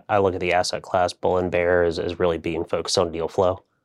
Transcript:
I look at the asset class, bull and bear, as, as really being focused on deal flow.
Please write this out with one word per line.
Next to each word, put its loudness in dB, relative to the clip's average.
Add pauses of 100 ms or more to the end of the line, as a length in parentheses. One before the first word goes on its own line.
I 2
look 2
at -6
the 0
asset 0
class, 0
bull 0
and 0
bear, 2
as, 0
as -4
really 2
being -4
focused -4
on 2
deal -4
flow. 0 (220)